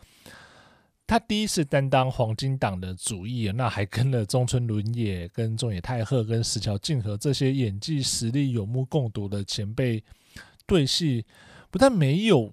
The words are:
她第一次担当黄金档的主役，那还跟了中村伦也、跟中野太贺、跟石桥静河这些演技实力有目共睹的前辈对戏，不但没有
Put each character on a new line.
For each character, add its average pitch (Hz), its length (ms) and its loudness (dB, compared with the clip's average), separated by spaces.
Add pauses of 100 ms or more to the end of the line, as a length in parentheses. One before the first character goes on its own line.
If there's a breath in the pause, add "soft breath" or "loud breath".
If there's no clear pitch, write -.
(1080 loud breath)
她 226 120 2
第 214 240 0
一 214 40 0
次 180 160 0
担 139 280 0
当 131 200 4
黄 113 240 0
金 135 220 -2
档 98 240 -2
的 92 140 -6
主 92 320 -8
役， 113 260 -2
那 120 160 0
还 107 160 -2
跟 120 260 0
了 120 140 2
中 123 220 2
村 120 200 0
伦 107 280 -2
也、 95 340 -2
跟 113 260 -2
中 113 160 -2
野 90 120 -4
太 120 200 -2
贺、 117 220 0
跟 113 180 0
石 - 160 -2
桥 101 200 -2
静 147 240 -2
河 104 120 -4
这 123 160 -2
些 131 220 2
演 117 260 0
技 147 220 -2
实 117 300 -2
力 135 220 0
有 113 120 -2
目 123 220 -2
共 127 240 -2
睹 101 180 -6
的 101 160 -4
前 101 300 -6
辈 120 280 0 (640 loud breath)
对 160 220 4
戏， 131 400 0 (440 loud breath)
不 - 80 -6
但 269 140 6
没 170 340 4
有 127 260 4